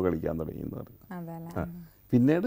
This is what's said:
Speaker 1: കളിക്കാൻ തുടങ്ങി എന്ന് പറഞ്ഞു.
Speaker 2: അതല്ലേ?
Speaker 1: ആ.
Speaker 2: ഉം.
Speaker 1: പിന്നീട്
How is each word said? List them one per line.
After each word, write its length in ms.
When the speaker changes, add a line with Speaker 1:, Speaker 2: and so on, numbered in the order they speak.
Speaker 1:
കളിക്കാൻ 340
തുടങ്ങി 260
എന്ന് 140
പറഞ്ഞു. 200
Speaker 2:
അതല്ലേ? 380
Speaker 1:
ആ. 60
Speaker 2:
ഉം. 180
Speaker 1:
പിന്നീട് 340